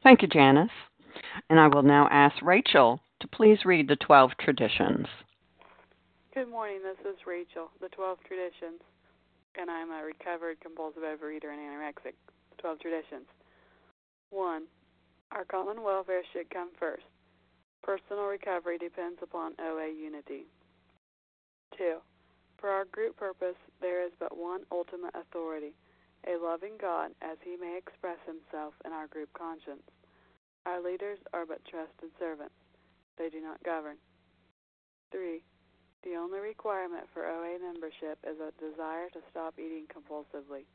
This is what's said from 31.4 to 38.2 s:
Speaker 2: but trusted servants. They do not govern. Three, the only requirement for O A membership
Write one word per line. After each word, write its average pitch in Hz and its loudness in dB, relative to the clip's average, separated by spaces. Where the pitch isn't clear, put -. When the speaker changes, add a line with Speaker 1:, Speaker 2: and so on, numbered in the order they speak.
Speaker 2:
but 160 -14
trusted 160 -16
servants. 160 -12
They 165 -8
do 160 -14
not 156 -16
govern. 156 -10
Three, 170 -10
the 180 -10
only 180 -10
requirement 202 -8
for 165 -10
O 165 -10
A 175 -10
membership 160 -14